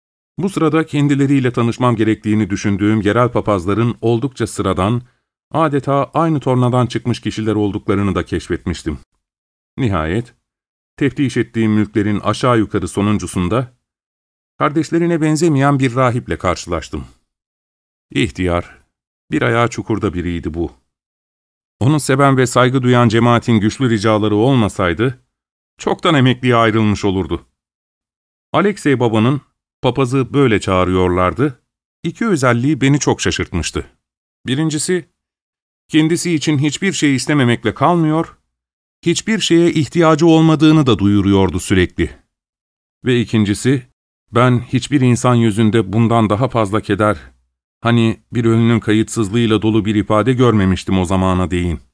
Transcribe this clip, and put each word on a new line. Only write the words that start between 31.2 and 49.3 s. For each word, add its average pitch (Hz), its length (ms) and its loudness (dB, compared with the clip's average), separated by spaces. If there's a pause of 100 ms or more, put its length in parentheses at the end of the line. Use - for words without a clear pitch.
İki 202 240 -6
özelliği 131 540 0
beni 139 180 2
çok 127 220 -2
şaşırtmıştı. - 720 -4 (540)
Birincisi, 156 640 -2 (800)
kendisi 160 460 0
için 151 240 0
hiçbir 151 360 -2
şey 143 220 0
istememekle 123 580 0
kalmıyor, 160 640 0 (680)
hiçbir 202 340 -2
şeye 170 340 2
ihtiyacı 160 540 2
olmadığını 160 580 4
da 110 140 2
duyuruyordu 98 600 2
sürekli. 90 600 -2 (840)
Ve 120 160 2
ikincisi, 110 680 0 (440)
ben 123 280 2
hiçbir 131 420 -2
insan 123 340 2
yüzünde 110 580 2
bundan 113 360 2
daha 110 200 -2
fazla 107 320 -2
keder, 104 360 0 (640)
hani 117 500 0
bir 117 140 -2
ölünün 113 340 2
kayıtsızlığıyla 107 840 0